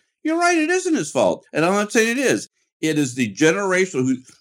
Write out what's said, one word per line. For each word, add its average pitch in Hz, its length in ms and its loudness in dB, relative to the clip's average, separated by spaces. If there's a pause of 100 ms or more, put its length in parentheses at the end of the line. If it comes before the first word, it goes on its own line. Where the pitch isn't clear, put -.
(240)
You're 320 140 -2
right, 349 200 2
it 311 120 0
isn't 359 240 0
his 175 160 -4
fault. 98 420 0
And 151 120 0
I'm 180 100 2
not 208 180 -2
saying 226 240 2
it - 20 -6
is. 196 300 0 (320)
It 156 160 -2
is 131 200 -2
the 127 120 0
generation 180 800 0
who, 131 100 0 (240)